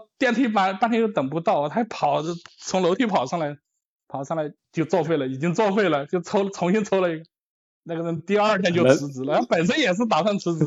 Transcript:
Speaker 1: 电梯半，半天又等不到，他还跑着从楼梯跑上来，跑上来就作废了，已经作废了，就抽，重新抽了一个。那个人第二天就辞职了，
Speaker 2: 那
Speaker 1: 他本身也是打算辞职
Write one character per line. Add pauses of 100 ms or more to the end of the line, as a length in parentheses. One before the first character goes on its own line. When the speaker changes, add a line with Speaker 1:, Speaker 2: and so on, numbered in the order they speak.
(180)
Speaker 1:
电
梯
半，
半
天
又
等
不
到，
他
还
跑
着 (300)
从
楼
梯
跑
上
来， (500)
跑
上
来 (180)
就
作
废
了，
已
经
作
废
了，
就
抽，
重
新
抽
了
一
个。 (600)
那
个
人
第
二
天
就
辞
职
了，
Speaker 2:
那
Speaker 1:
他
本
身
也
是
打
算
辞
职